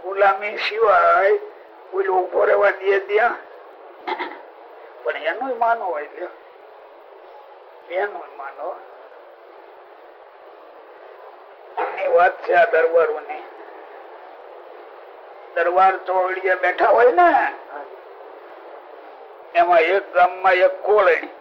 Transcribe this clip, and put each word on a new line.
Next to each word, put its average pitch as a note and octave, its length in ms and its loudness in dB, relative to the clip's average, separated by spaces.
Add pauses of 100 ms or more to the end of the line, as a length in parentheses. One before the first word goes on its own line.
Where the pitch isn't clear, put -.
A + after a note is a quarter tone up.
ગુલામી G3 540 0
સિવાય F#3 720 2 (600)
ઓલો F#4+ 200 -2
ઉભો F4+ 320 0
રહેવા G3+ 260 2
દે F#3+ 280 0
ત્યાં? G#3+ 380 -2 (1700)
પણ D3 120 -4
એનું G#3 420 -6
માનો A3+ 280 0
હોય D3+ 220 -8 (100)
લ્યો. F3 120 -12 (1600)
એનું F3+ 480 -8
માનો. C#3 380 -12 (3000)
એની - 300 -6
વાત - 380 2
છે - 80 -2
આ E3+ 120 4
દરબારોની. D#3+ 800 -2 (2000)
દરબાર F3+ 380 2 (120)
ચોરડીએ F#3 500 -2
બેઠા A#3+ 320 0
હોય A3+ 240 4
ને, F4 160 4 (2250)
એમાં F3 260 4
એક F#3 340 0
ગામમાં F3+ 400 2
એક F#3 300 2
કોળણી F#3 580 2